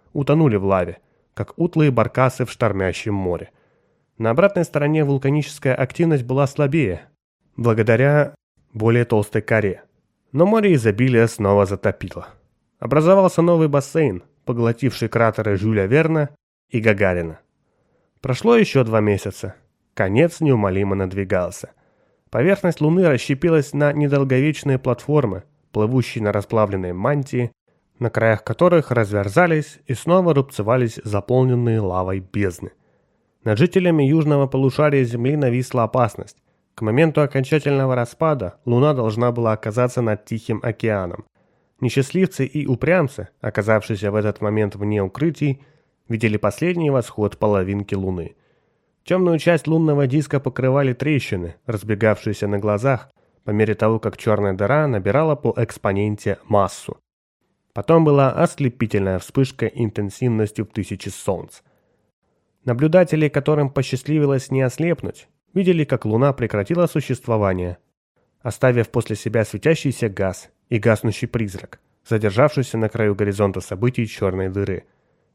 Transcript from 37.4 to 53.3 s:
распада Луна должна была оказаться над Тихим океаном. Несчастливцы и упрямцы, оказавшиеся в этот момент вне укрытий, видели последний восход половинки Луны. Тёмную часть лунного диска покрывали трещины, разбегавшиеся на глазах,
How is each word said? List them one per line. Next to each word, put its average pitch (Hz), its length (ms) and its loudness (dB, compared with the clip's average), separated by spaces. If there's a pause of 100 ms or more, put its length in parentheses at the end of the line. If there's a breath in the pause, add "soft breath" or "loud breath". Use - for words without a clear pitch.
распада 123 600 -2 (100)
Луна 123 280 4
должна 120 380 0
была 117 220 0
оказаться 123 480 -2
над 107 240 -2
Тихим 113 380 -6
океаном. 107 640 -4 (560)
Несчастливцы 135 640 0
и 143 220 -6
упрямцы, 135 600 0 (120)
оказавшиеся 107 720 -2
в 104 40 0
этот 104 240 -2
момент 107 360 -2
вне 104 260 -2
укрытий, 139 600 -2 (460 soft breath)
видели 107 300 0
последний 160 520 -2
восход 113 480 -2
половинки 101 580 -2
Луны. 92 400 -6 (680)
Тёмную 175 360 0
часть 170 280 0
лунного 156 400 2
диска 139 320 -2
покрывали 131 540 0
трещины, 113 640 -4 (100)
разбегавшиеся 104 800 -2
на 101 120 -2
глазах, 107 500 -2 (340)